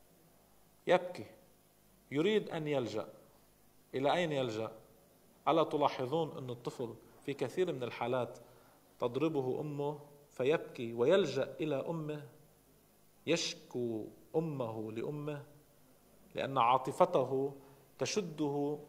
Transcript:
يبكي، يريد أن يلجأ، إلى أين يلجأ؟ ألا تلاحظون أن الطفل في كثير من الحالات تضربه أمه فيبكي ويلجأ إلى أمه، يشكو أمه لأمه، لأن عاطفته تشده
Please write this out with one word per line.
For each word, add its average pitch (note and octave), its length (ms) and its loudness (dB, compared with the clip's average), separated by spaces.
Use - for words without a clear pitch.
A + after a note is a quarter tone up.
يبكي، F3 400 2
يريد G3 400 2
أن D#3 180 -4
يلجأ، A2+ 400 -2
إلى C3+ 180 2
أين E3+ 200 2
يلجأ؟ A2+ 400 -2
ألا D#3 160 6
تلاحظون C#3+ 720 0
أن C3 120 -8
الطفل A#2+ 440 -8
في C#3 140 -6
كثير E3+ 380 -2
من C3 100 -6
الحالات A#2+ 560 -2
تضربه C3 640 0
أمه D3 380 -4
فيبكي C3 640 0
ويلجأ C3+ 640 4
إلى D3+ 160 0
أمه، D3+ 520 -6
يشكو B2 800 -2
أمه A#2 560 -2
لأمه، D3 500 -6
لأن C3+ 240 -2
عاطفته C#3 960 4
تشده D3 800 -2